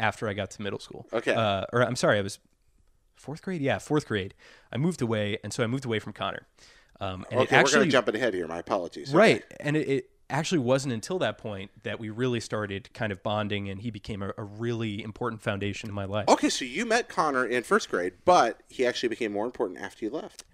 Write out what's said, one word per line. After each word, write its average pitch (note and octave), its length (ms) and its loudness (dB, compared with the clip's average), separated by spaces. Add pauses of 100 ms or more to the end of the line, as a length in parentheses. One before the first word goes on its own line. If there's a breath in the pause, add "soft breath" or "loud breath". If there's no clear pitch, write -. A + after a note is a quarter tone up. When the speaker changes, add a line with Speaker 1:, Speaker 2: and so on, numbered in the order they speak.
Speaker 1:
after A2 280 -2
I G2+ 40 -2
got G2 200 -6
to - 100 -12
middle G2+ 180 -6
school. - 320 -16
Speaker 2:
Okay. A#2 220 2
Speaker 1:
Uh, G2+ 380 2
or A#2+ 100 4
I'm A#2+ 140 0
sorry, C3 220 4
I G2+ 40 2
was G2 160 -8 (800)
fourth - 260 -14
grade? F3+ 180 -6
Yeah, A#2+ 180 2
fourth D3 280 0
grade. G2+ 280 -2 (380 soft breath)
I - 40 -4
moved D#3 260 0
away, G#2+ 420 0
and G#2 80 -8
so B2+ 100 -2
I A2 60 0
moved C3 160 -4
away A2+ 160 0
from G#2+ 140 -8
Connor. - 320 -6 (540 soft breath)
Um, F#2 300 -6
and B2 100 2
it - 20 6
Speaker 2:
Okay, - 0 -
we're - 40 2
gonna C#3 140 6
Speaker 1:
actually D3+ 280 6
Speaker 2:
jump B2+ 200 4
ahead G#2+ 260 0
here. F2 140 -4
My E2 100 -8
apologies. G2 560 -4
Speaker 1:
Right. F3+ 300 8
Speaker 2:
Okay. - 160 -20
Speaker 1:
And D3 160 0
it, D3 120 -2
it C3+ 220 -2 (200)
actually D#3 280 0
wasn't C3 340 2
until C#3+ 260 -4
that A#2 200 -2
point G2+ 320 -8 (140)
that G#2+ 140 -6
we A2 120 -8
really A#2+ 300 0
started G2+ 520 -6
kind G#2+ 200 -2
of F2+ 100 -8
bonding, G#2 480 -2
and G2 100 -10
he A#2 100 -8
became G#2 320 -10
a, G2 140 -6
a A2 60 -8
really A2 600 -4
important A2 380 -6
foundation G2+ 480 -4
in G2+ 60 -10
my G2+ 100 -4
life. G2+ 240 -2
Speaker 2:
Okay, D4 200 6
so - 160 -4
you C#3+ 200 -4
met A#3 240 0
Connor C#3 380 0
in A#2+ 160 2
first - 260 2
grade, F2+ 240 -2 (120)
but D#3+ 440 6
he - 160 -2
actually A#2+ 240 2
became G#2+ 240 -2
more G#2 140 -2
important G#2+ 340 -4
after G2 240 -8
you G#2 60 -4
left. F3 440 -10